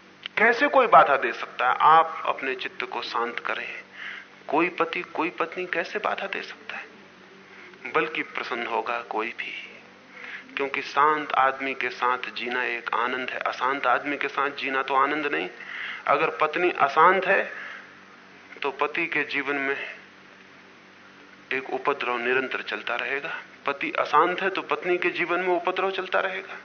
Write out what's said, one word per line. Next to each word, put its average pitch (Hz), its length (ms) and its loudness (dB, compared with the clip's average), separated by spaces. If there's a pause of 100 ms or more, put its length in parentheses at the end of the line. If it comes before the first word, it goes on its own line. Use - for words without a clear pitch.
(380)
कैसे 233 300 4
कोई 262 200 6
बाधा 147 300 10
दे 120 160 0
सकता - 340 -2
है? - 120 4
आप 160 460 6
अपने 135 300 -2
चित्त 127 280 -8
को 120 200 -6
शांत 120 360 -4
करें, 120 260 -6 (840)
कोई 170 220 2
पति 170 340 -2
कोई 165 340 -2
पत्नी 180 300 -4
कैसे 185 320 -4
बाधा 202 280 -2
दे 196 140 -6
सकता - 340 -14
है? - 1160 -18
बल्कि 156 320 -2
प्रसन्न 120 420 -6
होगा 113 420 -2
कोई 107 220 -4
भी, - 220 -10 (1040)
क्योंकि 139 260 -4
शांत 151 520 4
आदमी 135 400 2
के 123 160 -4
साथ 123 460 0
जीना 120 280 -4
एक 117 320 -4
आनंद 123 340 -2
है, - 100 -6
अशांत 127 480 -2
आदमी 135 280 2
के 139 120 -2
साथ 139 280 0
जीना 135 260 -2
तो 135 140 -2
आनंद 147 320 2
नहीं। 165 200 -2 (600)
अगर 156 300 4
पत्नी 156 320 2 (100)
अशांत 160 460 6
है 196 160 4 (1200)
तो 143 100 -2
पति 160 340 -2
के 151 180 -2
जीवन 139 340 -2
में 139 180 -2 (1800)
एक 131 180 -6
उपद्रव 123 480 -2
निरंतर 123 460 0
चलता 107 320 -6
रहेगा, 139 380 -6 (320)
पति 139 320 -2
अशांत 175 440 2
है 190 80 0
तो 170 140 -4
पत्नी 175 340 0
के 175 140 0
जीवन 170 280 -2
में 185 100 -2
उपद्रव 180 420 0
चलता 190 280 -2
रहेगा। 190 440 -6